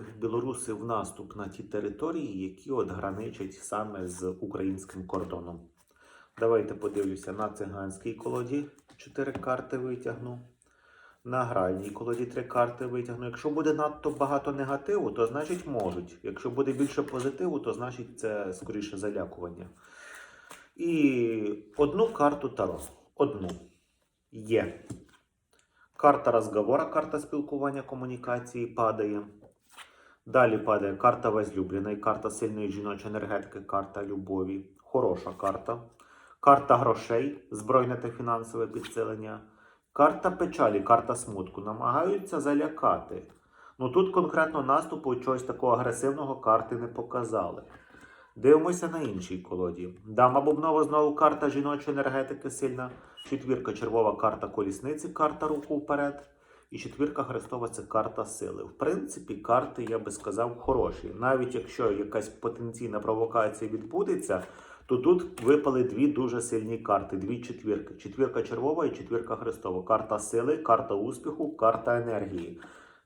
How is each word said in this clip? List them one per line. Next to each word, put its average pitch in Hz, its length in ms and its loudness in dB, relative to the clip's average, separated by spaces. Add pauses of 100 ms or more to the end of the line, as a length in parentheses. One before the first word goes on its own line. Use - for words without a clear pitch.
(200)
білоруси 113 520 -2
в 104 120 -6
наступ 104 520 -6
на 101 120 -8
ті 92 140 -12
території, 104 800 -4
які 95 300 -8
от 104 180 0
граничать 98 640 -6
саме 104 540 -6
з 92 200 -6
українським 95 800 -6
кордоном. 87 540 -6 (800)
Давайте 113 340 4
подивлюся 98 580 -4
на 104 160 -2
циганській 98 640 -8
колоді, 127 520 -4 (300)
чотири 135 360 -6
карти 127 460 -4
витягну. 123 600 -6 (840)
На 127 200 0
гральній 98 460 0
колоді 120 360 -4
три 127 160 -4
карти 120 440 0
витягну. 120 380 -6
Якщо 123 260 -4
буде 151 220 2
надто 151 380 0
багато 143 420 0
негативу, 139 580 -2
то 117 160 2
значить 151 400 -4
можуть. 90 560 -4
Якщо 104 280 -6
буде 135 220 2
більше 139 300 -2
позитиву, 139 580 -2
то 117 120 -2
значить 123 480 -8
це 104 320 -2
скоріше 104 440 -8
залякування. 90 720 -6 (1080)
І 120 880 4 (120)
одну 160 320 4
карту 143 400 2
Таро. 87 320 -2 (340)
Одну. 101 360 0 (840)
Є. 110 520 0 (1120)
Карта 143 340 6
розговора, 107 540 2
карта 156 360 -2
спілкування, 139 600 -4
комунікації 123 840 -6
падає. 107 600 0 (1000)
Далі 117 320 6
падає 98 380 2
карта 120 340 4
возлюбленої, 101 640 0
карта 104 340 -2
сильної 107 400 -4
жіночої 104 460 -6
енергетики, 101 440 -6
карта 98 440 -4
любові. 98 600 -4 (200)
Хороша 92 480 0
карта. 101 500 -4 (580)
Карта 139 360 8
грошей, 120 760 0
збройне 123 460 2
та 117 140 -8
фінансове 113 560 -4
підсилення. 110 720 -6 (520)
Карта 156 380 6
печалі, 123 500 2
карта 117 340 4
смутку. 98 460 -8
Намагаються 143 800 0
залякати. 143 840 0 (560)
Ну 127 100 -2
тут 185 260 4
конкретно 160 480 2
наступу 143 540 0
чогось 127 260 0
такого 120 300 2
агресивного 135 640 0
карти 113 400 4
не 117 120 -4
показали. 110 720 -4 (760)
Дивимося 160 520 6
на 165 120 -4
іншій 95 380 -4
колоді. 90 680 -4
Дама 123 340 6
бубнова, 151 440 4
знову 147 300 4
карта 151 360 4
жіночої 143 440 -2
енергетики 135 560 -2
сильна. 127 400 -4 (380)
Четвірка 127 440 -2
червова, 107 440 2
карта 107 320 0
колісниці, 107 600 -4
карта 151 400 0
руку 151 280 -2
вперед. 143 540 -2 (400)
І 120 80 -12
четвірка 143 440 -4
хрестова — 120 460 -6
це 107 140 -8
карта 110 420 -2
сили. 92 400 -8
В - 140 -14
принципі, - 560 -2
карти, 127 540 0
я 113 100 0
би 104 120 -4
сказав, 113 480 -2
хороші. 101 600 0
Навіть 127 360 2
якщо 113 380 0
якась 107 360 -2
потенційна 113 720 -6
провокація 110 720 2
відбудеться, 110 720 0 (440)
то 127 100 4
тут 175 460 4
випали 131 420 6
дві 123 220 2
дуже 127 340 0
сильні 113 380 -2
карти, 98 380 0
дві 104 260 -4
четвірки. - 520 -4
Четвірка 113 480 -2
червова 139 440 0
і 117 100 -2
четвірка 113 400 -4
хрестова. 98 460 -4
Карта 110 360 2
сили, 120 380 2
карта 113 380 4
успіху, 139 640 -4
карта 117 440 4
енергії. 98 600 -4 (460)